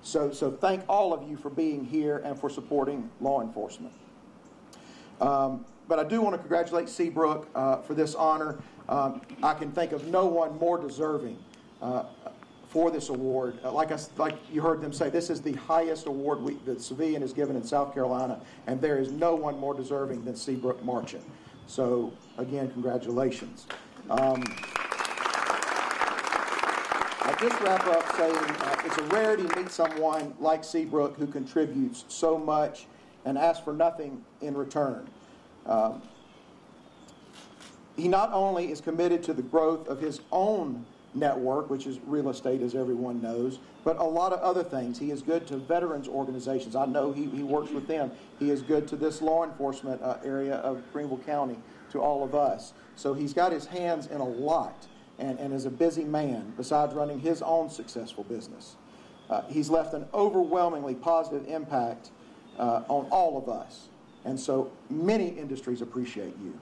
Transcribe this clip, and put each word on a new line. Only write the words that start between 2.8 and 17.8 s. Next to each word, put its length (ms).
law 220
enforcement. 520
Um, 460
but 100
I 60
do 180
want 140
to 40
congratulate 480
Seabrook, 680
uh, 220
for 180
this 180
honor. 460
Um, 340
I 140
can 160
think 200
of 160
no 200
one 320
more 180
deserving, 600
uh, 220
for 220
this 200
award. 560
Uh, 80
like 180
I 40
s-, 200
like 220
you 120
heard 180
them 140
say, 160
this 200
is 120
the 100
highest 560
award 340
we, 120
the 140
civilian 420
is 120
given 240
in 80
South 280